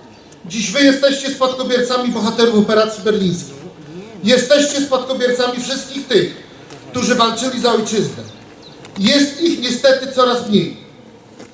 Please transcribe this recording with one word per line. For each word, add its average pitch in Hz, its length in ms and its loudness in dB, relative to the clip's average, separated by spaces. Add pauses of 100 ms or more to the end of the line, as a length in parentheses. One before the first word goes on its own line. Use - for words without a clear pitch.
(460)
dziś 190 240 -6
wy 285 140 2
jesteście 277 460 4
spadkobiercami 247 760 0
bohaterów 226 500 2
operacji 214 440 2
berlińskiej. 190 520 -2 (720)
Jesteście 285 560 2
spadkobiercami 254 840 -2
wszystkich 269 440 -8
tych, - 380 0 (460)
którzy 247 240 0
walczyli 233 460 0
za 233 120 2
ojczyznę. 214 500 -2 (760)
Jest 277 440 2
ich 330 180 0
niestety 262 520 0
coraz 247 360 0
mniej. 190 280 2 (760)